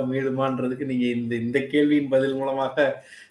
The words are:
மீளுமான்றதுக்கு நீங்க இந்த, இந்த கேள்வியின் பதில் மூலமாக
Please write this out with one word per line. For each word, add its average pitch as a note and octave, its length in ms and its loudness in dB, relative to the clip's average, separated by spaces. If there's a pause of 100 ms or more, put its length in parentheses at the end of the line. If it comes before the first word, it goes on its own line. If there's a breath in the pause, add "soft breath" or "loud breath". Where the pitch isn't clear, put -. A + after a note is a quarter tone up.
மீளுமான்றதுக்கு C3 800 -2
நீங்க B2+ 200 0
இந்த, A#2+ 300 -2
இந்த A#2+ 240 0
கேள்வியின் D3 500 2
பதில் C3+ 260 2
மூலமாக C3+ 480 0 (480 loud breath)